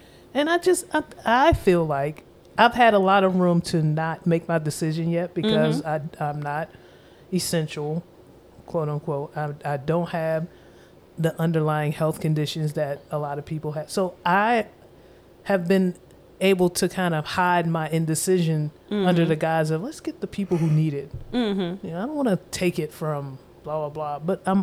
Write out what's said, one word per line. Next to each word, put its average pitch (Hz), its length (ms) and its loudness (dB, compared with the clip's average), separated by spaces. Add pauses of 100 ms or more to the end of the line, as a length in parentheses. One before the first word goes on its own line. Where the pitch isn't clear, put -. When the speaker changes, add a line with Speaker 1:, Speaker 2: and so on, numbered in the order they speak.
(340)
Speaker 1:
And 294 160 2
I 349 80 4
just, 349 340 2
I, 302 100 0 (220)
I 262 300 6
feel 175 320 2
like 147 380 -4 (340)
I've 233 160 6
had 226 200 6
a 202 40 6
lot 190 260 6
of 185 120 2
room 175 260 4
to 165 200 0
not 160 440 -2
make 170 220 2
my 170 100 2
decision 160 520 -2
yet 170 240 -2
because 165 480 2
Speaker 2:
Mm-hmm. 156 400 -6
Speaker 1:
I, 151 60 -2
I'm 147 140 -6
not 147 260 -6 (640)
essential, 156 720 -4 (600)
quote 156 220 -4
unquote. 147 480 -6
I, 151 180 -6 (100)
I 147 120 -4
don't 165 340 -2
have 160 360 -2 (720)
the 160 220 -2
underlying 151 520 0
health 156 280 -2
conditions 151 540 -2
that 143 260 -4 (100)
a 151 80 -4
lot 147 200 -6
of 143 80 -8
people 156 260 -6
have. 151 180 -8
So 185 240 -2 (100)
I 208 420 2 (800)
have 185 220 0
been 185 280 2 (480)
able 185 260 4
to 180 180 -2
kind 175 280 -2
of 151 100 -2
hide 175 420 2
my 160 220 -2
indecision 160 840 2 (200)
Speaker 2:
Mm-hmm. 208 160 0
Speaker 1:
under 175 180 4
the 160 100 2
guise 160 380 0
of, 160 100 -2
"Let's 294 160 -10
get - 220 -10
the 196 80 -6
people 185 300 -2
who 160 100 2
need 151 260 2
it." - 160 -8 (220)
Speaker 2:
Mm-hmm. 196 520 -2
Speaker 1:
You 170 80 -8
know, 175 100 -6
I 233 40 -4
don't 302 80 -6
wanna 254 240 2 (140)
take 175 260 -2
it 151 140 -4
from 143 460 -8 (260)
blah, 156 140 -6
blah, 151 100 -4
blah. 147 320 -8
But 170 260 -4
I'm 208 160 2